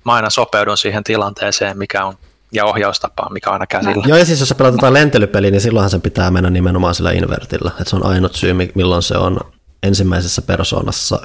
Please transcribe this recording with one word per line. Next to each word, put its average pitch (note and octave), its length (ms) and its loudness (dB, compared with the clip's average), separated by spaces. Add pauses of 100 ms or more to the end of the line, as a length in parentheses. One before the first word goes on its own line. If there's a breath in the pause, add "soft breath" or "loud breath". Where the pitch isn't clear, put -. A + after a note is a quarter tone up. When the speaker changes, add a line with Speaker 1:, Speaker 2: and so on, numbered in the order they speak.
Speaker 1:
mä A#2+ 80 2
aina A2 160 2
sopeudun G#2 480 0
siihen G#2 260 -4
tilanteeseen, G2+ 720 -2
mikä G2 280 -4
on, F#2+ 120 -10 (340)
ja G#2 140 0
ohjaustapaan, - 680 -2
mikä G2 160 -6
on G2+ 40 0
aina G2 140 -4
käsillä. G2+ 400 -2
Speaker 2:
Joo, D3+ 100 6
ja F3 80 6
siis D#3+ 140 0
jos C3+ 100 0
sä B2+ 60 0
pelaat C3 200 4
jotain B2+ 180 4
lentelypeliä, A2 580 4
niin G2 100 2
silloinhan G#2+ 280 2
sen F#2 120 0
pitää F#2 300 0
mennä F2+ 180 2
nimenomaan F2+ 460 2
sillä F2 160 -2
invertillä. - 600 -4 (100)
Et F2+ 60 -6
se - 80 -2
on F#2 100 0
ainut F#2 300 0
syy, F2+ 180 0
mi-, F2+ 220 -2
milloin F2+ 280 2
se - 140 -2
on F#2 220 0 (440)
ensimmäisessä F#2 580 0
persoonassa - 840 -4